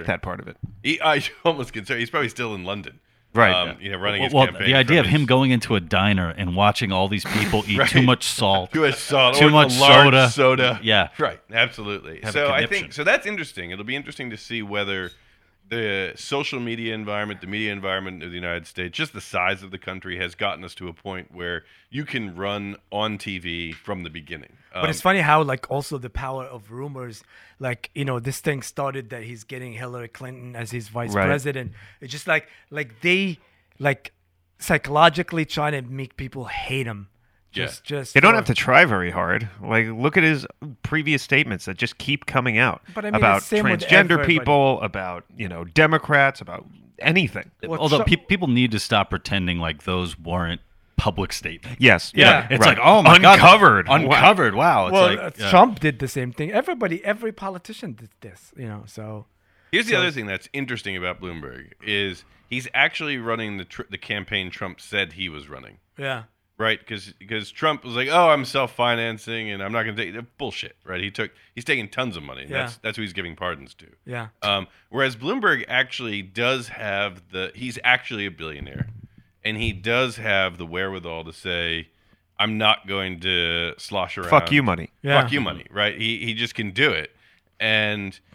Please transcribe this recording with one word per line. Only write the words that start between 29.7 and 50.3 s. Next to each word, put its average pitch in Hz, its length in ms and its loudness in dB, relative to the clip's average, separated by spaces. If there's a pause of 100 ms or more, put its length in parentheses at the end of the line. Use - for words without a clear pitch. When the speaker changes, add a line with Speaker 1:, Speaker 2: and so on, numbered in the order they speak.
Speaker 4:
Hillary 120 360 -12
Clinton 123 460 -16
as 113 180 -10
his 113 160 -8
vice 117 260 -6
Speaker 2:
Right. 101 120 2
Speaker 4:
president. 135 460 -2 (280)
It's 127 120 -16
just 147 140 -14
like, 156 200 -2 (240)
like, 143 300 -10
they, 180 380 0 (400)
like, 139 340 -2 (460)
psychologically 160 840 2
trying 151 280 -4
to 139 100 -6
make 131 340 -12
people 131 300 -12
hate 131 400 -6
him. 101 220 -12 (440)
Speaker 1:
Yeah. 90 140 -4
Speaker 4:
Just, - 180 -12
just 143 300 -8
Speaker 2:
They 135 60 8
don't 202 120 8
Speaker 4:
for 226 40 4
Speaker 2:
have 214 100 -2
to 120 80 2
try 139 300 6
very 92 280 0
hard. 92 360 -2 (140)
Like, 113 240 0
look 120 300 -2
at 170 80 4
his 151 200 0 (380)
previous 151 400 -2
statements 131 440 -2
that 95 100 -8
just - 220 -6
keep - 280 -6
coming 123 320 0
out 120 240 0 (120)
Speaker 4:
But 208 100 -8
I 208 60 -6
mean, 214 40 -4
Speaker 2:
about 101 240 4
Speaker 4:
it's - 80 -6
same 214 220 0
with 175 120 0
Speaker 2:
transgender 175 380 6
Speaker 4:
everybody. 156 220 2
Speaker 2:
people, 139 420 4
about, 92 420 -6 (120)
you 104 120 -8
know, 85 160 -10
Democrats, 147 760 2
about - 260 -14 (320)
anything. 160 540 0 (100)
Speaker 4:
Well, 160 160 -6
Speaker 3:
Although 151 200 2
Speaker 4:
Trump 208 100 2
Speaker 3:
pe-, 156 80 4
people 180 320 0
need 123 240 2
to 104 80 0
stop 104 300 0
pretending 90 500 -2
like 80 240 -6
those 90 340 -4
weren't 85 440 -4 (340)